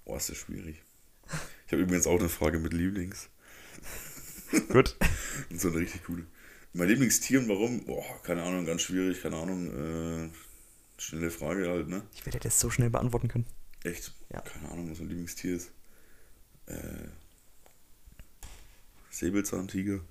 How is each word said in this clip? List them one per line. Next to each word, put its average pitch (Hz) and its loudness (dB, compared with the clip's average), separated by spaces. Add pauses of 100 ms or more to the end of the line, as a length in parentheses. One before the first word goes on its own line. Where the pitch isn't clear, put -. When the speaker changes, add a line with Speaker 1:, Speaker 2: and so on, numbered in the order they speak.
Speaker 1:
Oh, 58 -6
ist - -2
das - -8
schwierig. 82 -10 (840)
Ich - -2
habe - 6
übrigens 90 4
auch 87 8
eine 85 4
Frage 80 4
mit 80 0
Lieblings. 92 0 (1400)
Speaker 2:
Gut. - 8 (280)
Speaker 1:
<laughs> - -8
Und 85 -6
so 92 0
eine 82 0
richtig 87 -2
coole. 85 -6 (480)
Mein 87 2
Lieblingstier 127 6
und 120 2
warum? 110 2
Boah, - -4 (200)
keine 85 0
Ahnung, 90 0
ganz 82 0
schwierig, 92 0
keine 82 -2
Ahnung. 82 -4
Äh, - - (720)
schnelle 82 -2
Frage 85 -2
halt, 85 0
ne? 95 -4 (100)
Speaker 2:
Ich - -14
werde - -2
das - 2
so 117 4
schnell 117 4
beantworten 120 2
können. 117 0 (380)
Speaker 1:
Echt? - -6 (180)
Speaker 2:
Ja. - -8
Speaker 1:
Keine 76 -10
Ahnung, 82 -6
was 80 -10
mein 82 -6
Lieblingstier 85 -4
ist. - -8 (960)
Äh, 50 -10 (2000)
Säbelzahntiger? 95 0 (120)